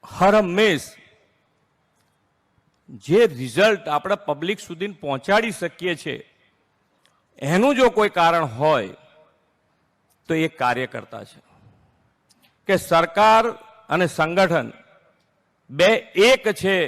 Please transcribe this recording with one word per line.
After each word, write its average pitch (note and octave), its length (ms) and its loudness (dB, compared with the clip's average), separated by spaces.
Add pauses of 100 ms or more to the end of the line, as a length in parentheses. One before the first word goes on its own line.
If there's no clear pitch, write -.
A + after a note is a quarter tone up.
હર G3 320 2
હંમેશ F#3+ 520 0 (2000)
જે F3 220 0 (120)
રિઝલ્ટ D3+ 540 0
આપણે D#3 380 -2
પબ્લિક D#3+ 360 -6
સુધી F3 420 -12
પહોંચાડી G3 560 -2
શકીએ F3 380 -6
છીએ, - 220 -10 (1200)
એનું G3+ 340 0
જો B3+ 140 4
કોઈ G#3 220 0
કારણ E3 400 0
હોય B2 440 -2 (1300)
તો D#3+ 80 -4
એ D#3+ 180 -2
કાર્યકર્તા A#2+ 680 -6
છે. - 160 -20 (1300)
કે G3 120 4
સરકાર G#3 640 4 (440)
અને F3+ 200 0
સંગઠન E3 600 0 (1040)
બે E3+ 200 2 (320)
એક B3+ 220 4 (100)
છે F#3+ 220 -2 (120)